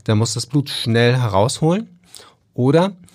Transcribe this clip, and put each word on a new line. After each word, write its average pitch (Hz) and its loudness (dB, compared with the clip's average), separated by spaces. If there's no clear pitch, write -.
der 110 0
muss 113 -2
das 120 -8
Blut 143 -4
schnell 120 0
herausholen 127 0
oder 160 2